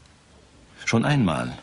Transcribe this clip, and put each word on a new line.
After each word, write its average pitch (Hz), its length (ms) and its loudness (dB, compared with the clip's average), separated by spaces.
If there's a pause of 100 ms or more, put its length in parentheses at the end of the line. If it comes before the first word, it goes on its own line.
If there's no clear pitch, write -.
(840)
Schon 113 220 0
einmal, 85 560 0